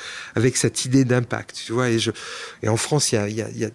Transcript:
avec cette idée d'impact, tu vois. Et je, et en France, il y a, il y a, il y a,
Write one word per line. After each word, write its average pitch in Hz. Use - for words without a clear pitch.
avec 120
cette -
idée 131
d'impact, 120
tu 110
vois. 123
Et 113
je, 110
et 107
en 110
France, -
il 123
y -
a, 104
il 110
y 110
a, 107
il 117
y 113
a, 110